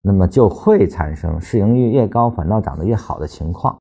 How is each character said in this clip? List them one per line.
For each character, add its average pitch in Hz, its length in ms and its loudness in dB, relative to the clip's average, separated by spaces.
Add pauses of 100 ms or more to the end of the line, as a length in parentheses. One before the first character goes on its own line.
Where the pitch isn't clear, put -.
那 98 120 0
么 95 160 4
就 117 200 4
会 160 380 2
产 78 280 -6
生 80 260 -6
市 110 180 -4
盈 107 160 2
率 123 160 2
越 120 160 2
高 120 240 0
反 82 180 -4
倒 107 120 0
涨 - 180 -6
得 80 60 -6
越 110 100 0
好 - 240 -6
的 76 80 -8
情 80 260 -8
况。 - 280 -4